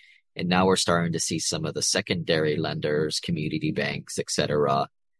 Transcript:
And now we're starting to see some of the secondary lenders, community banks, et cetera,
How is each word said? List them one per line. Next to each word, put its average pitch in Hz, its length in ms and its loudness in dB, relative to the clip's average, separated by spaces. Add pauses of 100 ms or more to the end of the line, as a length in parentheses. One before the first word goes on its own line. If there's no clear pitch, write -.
(340)
And 90 140 -4
now 90 180 4
we're 95 120 6
starting 85 340 2
to 80 80 -2
see 82 200 -2
some 78 260 -2
of 76 80 -4
the - 80 -4
secondary 80 720 0
lenders, 76 640 -2
community 78 540 -2
banks, 71 440 -4
et - 140 -6
cetera, 71 560 0 (320)